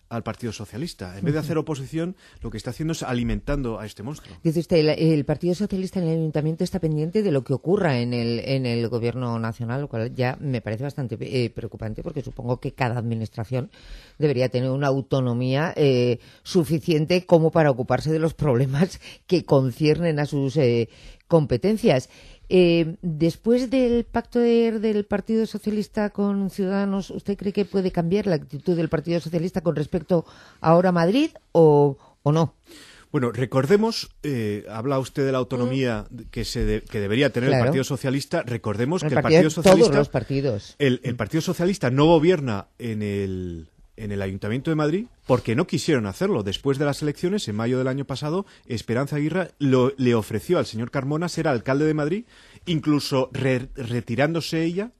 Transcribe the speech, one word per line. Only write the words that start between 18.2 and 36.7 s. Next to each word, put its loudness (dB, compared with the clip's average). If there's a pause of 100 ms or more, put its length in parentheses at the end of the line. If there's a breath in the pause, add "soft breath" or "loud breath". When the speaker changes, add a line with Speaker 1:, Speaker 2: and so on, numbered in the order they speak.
Speaker 2:
problemas 0 (280 loud breath)
que 0
conciernen 2
a -2
sus, -2
eh, 2 (400 loud breath)
competencias. 2 (440 loud breath)
Eh, 4
después 0
del 2
pacto -4
de 4
ayer 2
del 0
Partido 0
Socialista -4
con -2
Ciudadanos, -2
¿usted -6
cree -4
que 0
puede -2
cambiar 0
la 2
actitud -2
del 0
Partido -2
Socialista -4
con 0
respecto 0 (340 loud breath)
ahora 6
a 4
Madrid 4 (240)
o, 6 (260 soft breath)
o 4
no? 2 (540 loud breath)
Speaker 1:
Bueno, 0
recordemos, 0 (140)
eh, -4
habla -2
usted -4
de 0
la 0
autonomía -2
Speaker 2:
Mm. -16
Speaker 1:
que -8
se -4
de-, 0